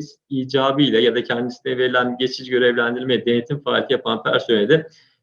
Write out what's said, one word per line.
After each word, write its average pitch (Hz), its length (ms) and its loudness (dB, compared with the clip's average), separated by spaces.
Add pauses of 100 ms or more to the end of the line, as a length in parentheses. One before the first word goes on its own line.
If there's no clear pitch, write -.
(300)
icabıyla 135 680 0
ya 117 160 4
da 120 80 -2
kendisine 123 540 -4
verilen 127 420 0
geçici 127 320 -4
görevlendirme, 123 720 0
denetim 120 340 -2
faaliyeti 117 340 0
yapan 117 300 -2
personele 113 460 2
de, 160 180 4 (360)